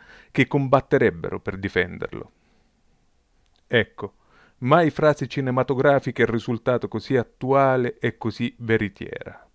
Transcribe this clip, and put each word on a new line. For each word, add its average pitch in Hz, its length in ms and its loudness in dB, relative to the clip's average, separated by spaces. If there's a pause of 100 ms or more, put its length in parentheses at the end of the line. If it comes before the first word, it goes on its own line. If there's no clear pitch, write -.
(300)
che 135 160 2
combatterebbero 127 960 0
per 95 160 -8
difenderlo." 90 720 -6 (1400)
Ecco, - 480 -2 (440)
mai 151 300 4
frase 147 380 0
cinematografica 131 960 0
è 117 40 4
risultata 117 600 -2
così 110 260 -4
attuale 127 840 0
e 117 180 -4
così - 440 -6
veritiera. - 920 -4